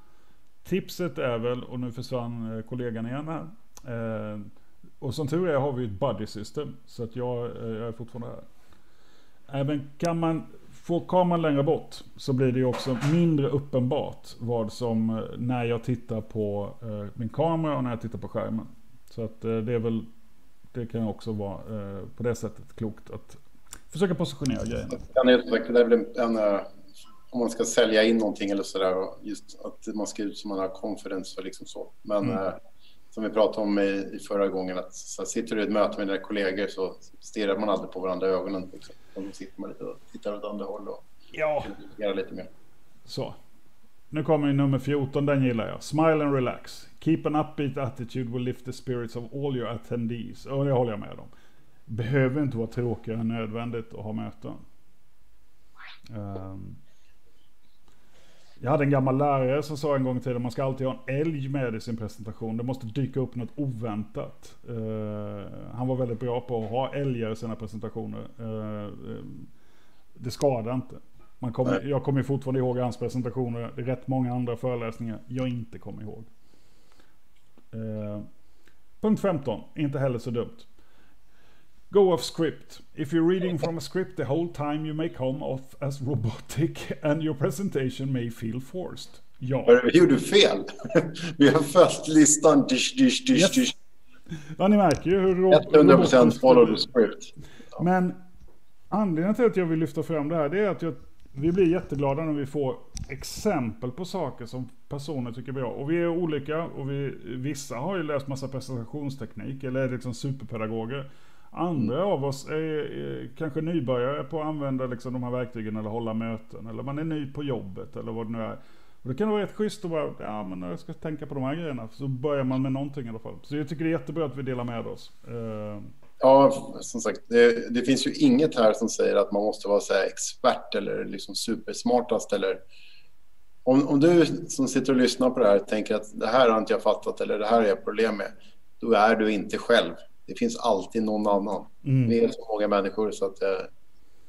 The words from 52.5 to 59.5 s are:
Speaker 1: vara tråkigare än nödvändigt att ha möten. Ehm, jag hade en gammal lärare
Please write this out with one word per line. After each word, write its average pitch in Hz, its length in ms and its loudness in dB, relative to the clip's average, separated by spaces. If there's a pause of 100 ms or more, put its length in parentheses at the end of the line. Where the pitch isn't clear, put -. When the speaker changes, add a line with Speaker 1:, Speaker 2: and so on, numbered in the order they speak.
Speaker 1:
vara 113 100 0
tråkigare 113 540 -2
än 113 80 0
nödvändigt 113 680 -4
att 98 100 -10
ha 107 80 -6
möten. 110 400 -8 (1600)
Ehm, 95 640 -8 (1800)
jag 123 100 -2
hade 143 140 4
en 139 60 4
gammal 135 280 4
lärare 139 440 4